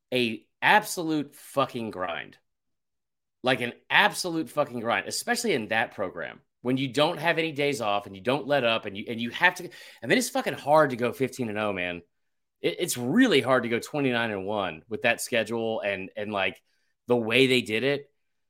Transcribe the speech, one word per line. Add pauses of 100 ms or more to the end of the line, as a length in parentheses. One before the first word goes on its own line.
(140)
a (160)
absolute
fucking
grind. (1040)
Like,
an (180)
absolute
fucking
grind,
especially
in
that
program. (200)
When
you
don't
have
any
days
off
and
you
don't
let
up
and
you,
and
you
have
to, (320)
and
then
it's
fucking
hard
to
go
fifteen
and
oh,
man. (600)
It,
it's
really
hard
to
go
twenty-nine
and
one
with
that
schedule
and,
and,
like, (460)
the
way
they
did
it (380)